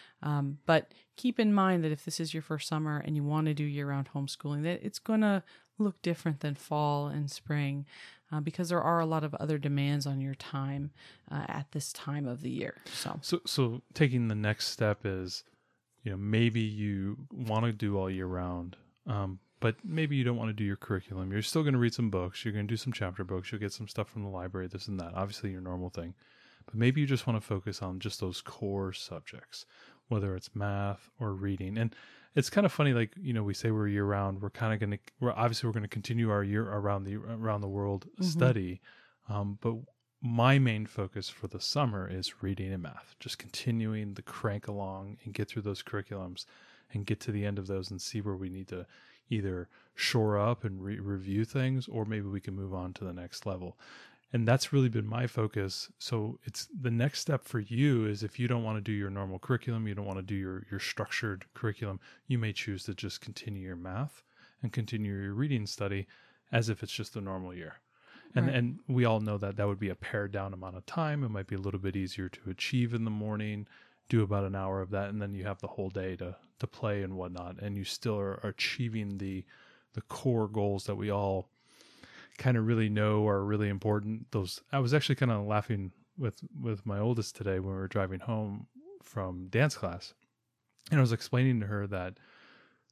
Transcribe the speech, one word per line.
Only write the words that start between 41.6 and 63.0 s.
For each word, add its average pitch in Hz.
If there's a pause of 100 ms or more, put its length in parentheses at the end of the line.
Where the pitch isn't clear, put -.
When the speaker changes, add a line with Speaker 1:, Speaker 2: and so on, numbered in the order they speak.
Speaker 2:
summer 110
is 92
reading 95
and 90
math, -
just -
continuing 107
the -
crank -
along 98
and 104
get 104
through -
those 101
curriculums 95 (460)
and 101
get 107
to -
the 104
end 101
of 95
those 95
and 95
see -
where 101
we 95
need 92
to 90 (440)
either 98 (260)
shore 107
up 113
and 95
re-, 101
review 98
things, 131
or 113
maybe 104
we 98
can 98
move 95
on 92
to 98
the 90
next 87
level. 90 (560)
And 117
that's 127
really 131
been 113
my 117
focus. 107 (100)
So 110
it's, - (140)
the 123
next 120
step -
for 120
you 120
is 104
if 107
you 120
don't 120
wanna 107
do 107
your 101
normal 98
curriculum, 113
you 101
don't 101
wanna 98
do 98
your, 95
your 95
structured -
curriculum, 101 (260)
you 127
may 110
choose 101
to 101
just -